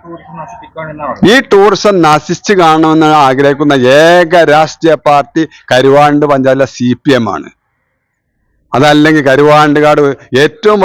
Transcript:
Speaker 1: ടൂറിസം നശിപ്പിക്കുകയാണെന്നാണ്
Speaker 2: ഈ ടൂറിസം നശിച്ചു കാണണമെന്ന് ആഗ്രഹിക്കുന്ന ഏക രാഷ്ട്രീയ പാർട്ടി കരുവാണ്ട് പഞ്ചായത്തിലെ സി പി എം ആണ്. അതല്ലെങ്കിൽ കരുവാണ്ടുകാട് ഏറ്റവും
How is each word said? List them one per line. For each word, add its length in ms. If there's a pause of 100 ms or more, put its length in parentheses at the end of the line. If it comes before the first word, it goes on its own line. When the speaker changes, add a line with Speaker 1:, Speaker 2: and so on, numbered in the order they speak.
Speaker 1:
ടൂറിസം 380
നശിപ്പിക്കുകയാണെന്നാണ് 920
Speaker 2:
ഈ 40 (160)
ടൂറിസം 440 (120)
നശിച്ചു 540
കാണണമെന്ന് 480 (180)
ആഗ്രഹിക്കുന്ന 460 (300)
ഏക 400 (100)
രാഷ്ട്രീയ 420 (120)
പാർട്ടി 360 (280)
കരുവാണ്ട് 600
പഞ്ചായത്തിലെ 440
സി 140 (140)
പി 140
എം 80 (100)
ആണ്. 140 (1300)
അതല്ലെങ്കിൽ 540
കരുവാണ്ടുകാട് 720 (420)
ഏറ്റവും 420